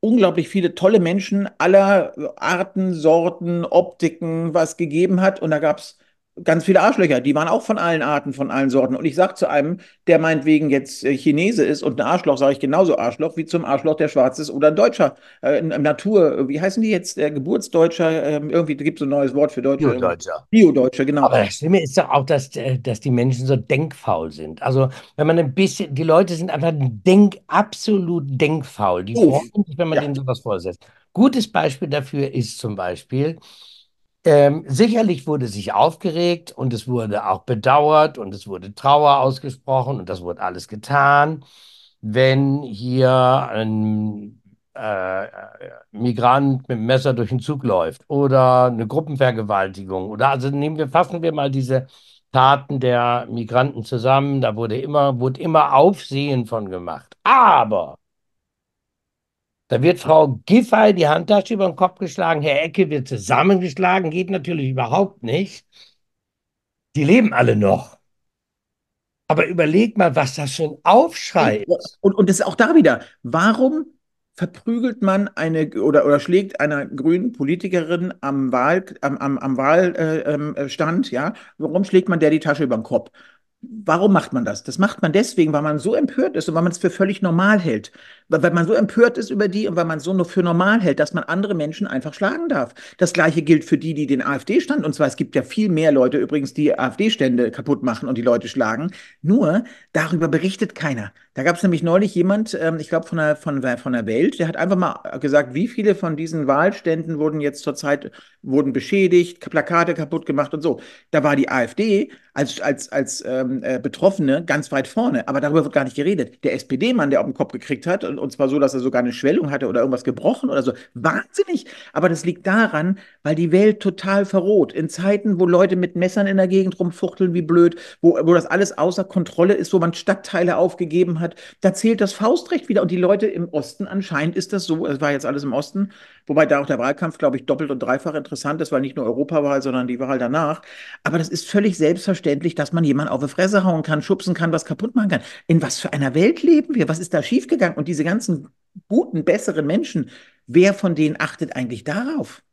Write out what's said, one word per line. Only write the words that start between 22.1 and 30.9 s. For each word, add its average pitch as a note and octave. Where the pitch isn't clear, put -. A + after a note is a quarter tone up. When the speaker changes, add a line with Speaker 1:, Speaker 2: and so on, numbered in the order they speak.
Speaker 2:
dass, C#3+
äh, C3
dass A2+
die C#3
Menschen B2
so C3
denkfaul G#2+
sind. D#2
Also, C3+
wenn D3+
man E3
ein C#3+
bisschen, F#3+
die D3+
Leute E3+
sind E3+
einfach D#3
denk-, F3+
absolut F3+
denkfaul. B2+
Die G#2+
Speaker 1:
Doof. D#3
Speaker 2:
freuen G#3
sich, C#3+
wenn E3+
man D#3
Speaker 1:
Ja. C#3+
Speaker 2:
denen C#3+
sowas C3
vorsetzt. F#2